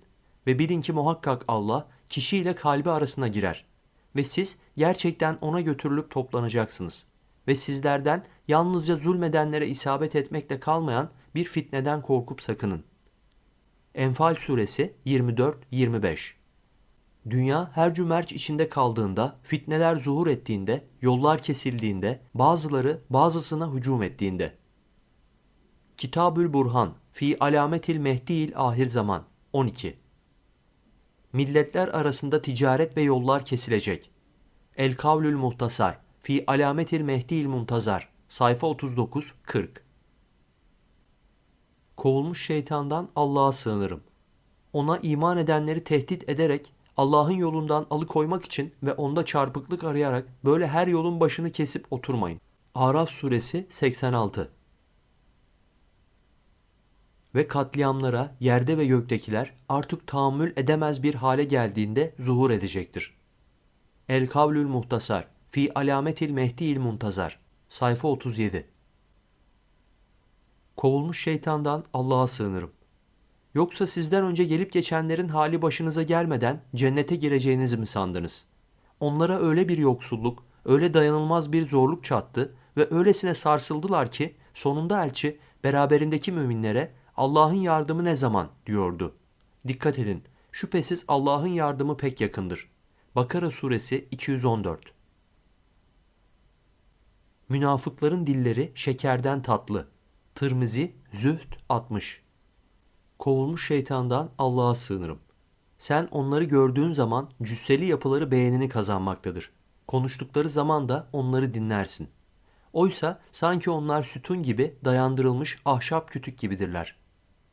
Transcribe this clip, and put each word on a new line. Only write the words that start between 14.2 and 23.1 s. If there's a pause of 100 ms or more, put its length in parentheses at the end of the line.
Suresi
yirmi
dört, (120)
yirmi
beş. (960)
Dünya
her
cümerç
içinde
kaldığında,
fitneler
zuhur
ettiğinde, (180)
yollar
kesildiğinde, (120)
bazıları